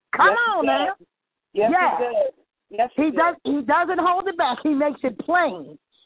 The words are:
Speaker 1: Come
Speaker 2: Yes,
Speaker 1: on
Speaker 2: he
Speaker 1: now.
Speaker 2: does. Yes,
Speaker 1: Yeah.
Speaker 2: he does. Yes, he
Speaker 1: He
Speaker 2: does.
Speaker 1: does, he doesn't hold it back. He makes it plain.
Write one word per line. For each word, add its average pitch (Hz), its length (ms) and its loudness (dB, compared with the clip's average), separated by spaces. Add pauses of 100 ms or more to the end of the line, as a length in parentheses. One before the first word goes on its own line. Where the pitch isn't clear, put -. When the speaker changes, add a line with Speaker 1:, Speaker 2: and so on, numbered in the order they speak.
(140)
Speaker 1:
Come 320 160 6
Speaker 2:
Yes, 466 100 2 (100)
Speaker 1:
on 381 120 0
Speaker 2:
he 285 60 0
Speaker 1:
now. 269 180 0
Speaker 2:
does. 381 220 -8 (460)
Yes, 208 180 2
Speaker 1:
Yeah. 339 260 2
Speaker 2:
he - 60 -2
does. 233 300 -2 (360)
Yes, 226 260 -2
he 277 80 2
Speaker 1:
He 311 80 0
Speaker 2:
does. 330 240 0
Speaker 1:
does, 269 180 -6
he 285 80 -2
doesn't 330 380 0
hold 359 280 0
it 370 100 -4
back. 254 260 -2
He 302 100 0
makes 285 300 -2
it 247 160 -4
plain. 190 580 -2 (280)